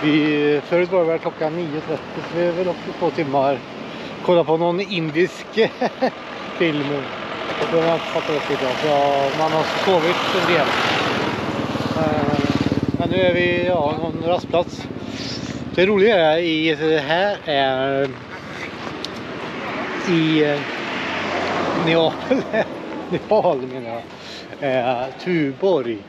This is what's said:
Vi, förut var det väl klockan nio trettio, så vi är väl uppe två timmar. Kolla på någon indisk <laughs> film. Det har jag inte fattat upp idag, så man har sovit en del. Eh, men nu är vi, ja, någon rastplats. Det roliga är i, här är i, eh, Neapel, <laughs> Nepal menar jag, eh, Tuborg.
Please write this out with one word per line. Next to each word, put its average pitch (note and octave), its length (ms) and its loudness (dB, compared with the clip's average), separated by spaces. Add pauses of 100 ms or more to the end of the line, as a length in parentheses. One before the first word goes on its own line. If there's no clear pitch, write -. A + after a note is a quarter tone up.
Vi, D3 600 4
förut F3 260 2
var F#3 80 4
det E3+ 60 4
väl E3 140 2
klockan D#3+ 360 -4
nio D#3 260 -4
trettio, - 400 -6 (100)
så D#3 60 -4
vi F3 60 2
är F3 80 2
väl F3+ 160 0
uppe F3 320 -4
två E3+ 100 2
timmar. C#3 480 2 (680)
Kolla E3+ 180 6
på D#3 140 2
någon E3+ 220 2
indisk F3 760 -2
<laughs> G#3+ 160 4 (880)
film. D3 300 0 (840)
Det E3 80 4
har D#3+ 80 2
jag E3 80 2
inte D#3 100 -4
fattat - 240 -4
upp D3 220 -2
idag, C3 300 -2
så D#3 60 0 (520)
man D#3+ 120 2
har D#3 120 2 (220)
sovit F3 300 4 (260)
en E3+ 120 2
del. C#3+ 140 4 (1300)
Eh, D3+ 420 2 (600)
men E3+ 100 0
nu F#3 120 2
är F3+ 120 4
vi, F3 340 2
ja, D#3 340 2
någon E3 280 -4
rastplats. - 580 0 (880)
Det F3 100 6
roliga G#3 320 6
är D#3+ 200 6
i, D#3+ 380 2 (240)
här F3 460 0
är C3+ 640 2 (2000)
i, D#3 340 4
eh, D3 160 2 (1300)
Neapel, E3 560 2 (100)
<laughs> G#3+ 120 0 (460)
Nepal F3 520 2
menar B2 400 -8 (580)
jag, C3 200 2
eh, B2 260 0 (180)
Tuborg. C#3+ 760 0 (120)